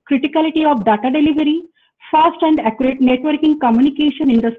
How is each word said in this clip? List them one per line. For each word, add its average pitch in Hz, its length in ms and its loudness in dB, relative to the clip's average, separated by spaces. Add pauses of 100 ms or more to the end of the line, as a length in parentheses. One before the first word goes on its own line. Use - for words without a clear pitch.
(100)
criticality 311 600 0
of 240 140 -2
data 214 260 -2
delivery, 302 520 0 (480)
fast 330 320 2
and 311 180 2
accurate 254 400 -2
networking 302 580 0
communication 277 720 0
in 226 100 2
the 233 180 -2